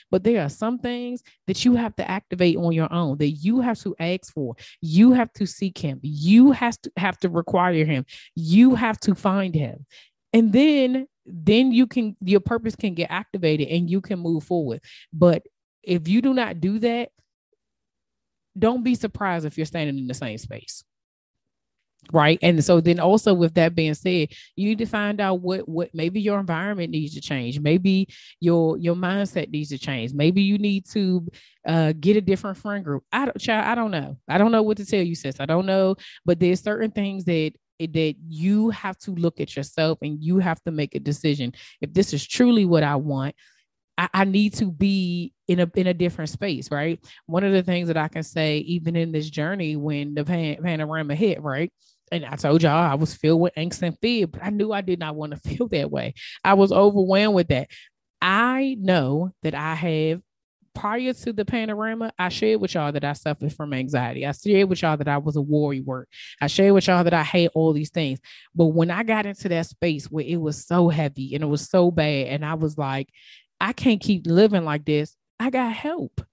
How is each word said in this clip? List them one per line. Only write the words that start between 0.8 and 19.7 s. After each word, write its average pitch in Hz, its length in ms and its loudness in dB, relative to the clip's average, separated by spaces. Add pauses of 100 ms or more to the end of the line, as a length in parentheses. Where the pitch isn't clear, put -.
that 190 160 -4
you 247 120 6
have 233 200 -4
to - 160 -6
activate 180 460 2
on 170 160 0
your 160 180 0
own, 170 280 -2
that 147 100 2
you 170 320 0
have 233 180 -2
to 180 180 -10
ask 180 360 -4
for. 127 220 -6 (260)
You 185 320 6
have 240 200 2
to 208 120 -4
seek 180 320 -6
him. 135 260 -6
You 170 480 6
have 240 300 -2
to, - 160 -14
have 185 220 -2
to 185 100 -2
require 170 560 2
him. 139 200 -2 (300)
You 196 400 6
have 220 260 -2
to 196 140 0
find 190 400 -2
him. 143 300 -4 (480)
And 226 180 6
then, 262 560 4 (180)
then 202 460 2
you 240 160 4
can, 220 320 -4
your 190 220 4
purpose 226 340 -4
can 196 180 -4
get 165 160 -4
activated 165 600 -2
and 170 200 -2
you 185 120 0
can 185 180 -8
move 165 240 -2
forward. 147 380 -4 (320)
But 165 300 4 (380)
if 175 280 -2
you 220 120 4
do 269 120 2
not 214 260 -4
do 196 200 -2
that, 233 320 -2 (1500)
don't 233 240 2
be 247 120 2
surprised 185 500 -4
if 151 120 -8
you're 156 80 -4
standing 151 320 -4